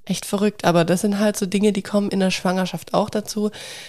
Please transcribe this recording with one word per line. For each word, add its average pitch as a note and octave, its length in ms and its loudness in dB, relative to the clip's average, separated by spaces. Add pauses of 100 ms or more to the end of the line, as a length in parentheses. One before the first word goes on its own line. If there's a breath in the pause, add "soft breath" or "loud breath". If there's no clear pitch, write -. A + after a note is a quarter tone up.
echt - 220 -4
verrückt. G3+ 380 0
Aber E3+ 200 6
das E3+ 180 2
sind G3+ 180 2
halt G#3 160 2
so G3+ 100 -2
Dinge, G3+ 260 2
die G3 100 -2
kommen G3+ 280 0
in G3 80 0
der F#3+ 140 2
Schwangerschaft F3+ 600 -2
auch G3+ 160 2
dazu. G#3 440 -2 (360 loud breath)